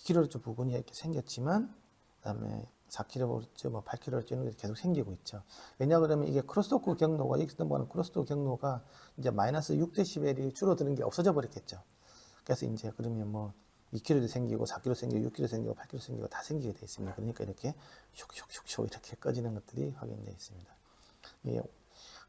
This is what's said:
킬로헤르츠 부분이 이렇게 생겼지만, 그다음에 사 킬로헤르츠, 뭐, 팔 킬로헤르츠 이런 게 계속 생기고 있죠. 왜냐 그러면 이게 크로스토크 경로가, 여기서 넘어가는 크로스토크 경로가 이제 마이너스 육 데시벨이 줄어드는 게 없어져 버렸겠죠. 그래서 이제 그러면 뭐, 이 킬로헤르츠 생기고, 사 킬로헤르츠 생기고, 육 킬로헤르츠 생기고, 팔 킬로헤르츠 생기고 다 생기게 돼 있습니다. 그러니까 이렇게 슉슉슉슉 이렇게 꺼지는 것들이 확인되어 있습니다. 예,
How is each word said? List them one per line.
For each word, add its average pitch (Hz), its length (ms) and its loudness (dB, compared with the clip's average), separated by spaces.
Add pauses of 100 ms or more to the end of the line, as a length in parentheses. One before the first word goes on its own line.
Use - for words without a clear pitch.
킬로헤르츠 160 360 4
부분이 123 320 -2
이렇게 - 200 -4
생겼지만, 160 840 -2 (420)
그다음에 107 520 -6 (200)
사 - 160 -6
킬로헤르츠, 120 640 -4
뭐, 113 140 -4
팔 - 160 -8
킬로헤르츠 123 360 -4
이런 127 160 -2
게 107 60 -10
계속 107 200 -6
생기고 143 360 0
있죠. 101 300 -10 (360)
왜냐 156 200 6
그러면 151 300 4
이게 139 120 4
크로스토크 - 560 2
경로가, 147 440 4
여기서 151 180 -2
넘어가는 143 300 2
크로스토크 - 400 0
경로가 139 540 0 (340)
이제 127 140 0
마이너스 127 440 2
육 165 180 2
데시벨이 143 600 0
줄어드는 170 400 4
게 123 80 0
없어져 175 300 4
버렸겠죠. 113 480 -2 (640)
그래서 131 220 2
이제 110 300 -4
그러면 113 340 -2
뭐, 107 220 -4 (400)
이 110 80 -2
킬로헤르츠 135 320 4
생기고, 113 340 0
사 - 140 -4
킬로헤르츠 123 200 0
생기고, 120 240 0
육 113 80 -2
킬로헤르츠 113 220 -2
생기고, 113 200 -2
팔 - 120 -16
킬로헤르츠 131 200 -10
생기고 110 220 -6
다 - 140 -8
생기게 135 320 -4
돼 - 80 -18
있습니다. 98 320 -8
그러니까 107 300 -4
이렇게 - 300 -4 (400)
슉슉슉슉 - 760 -8
이렇게 - 260 -14
꺼지는 120 380 -2
것들이 127 360 -4
확인되어 110 420 -8
있습니다. 90 420 -18 (720)
예, - 160 0 (680)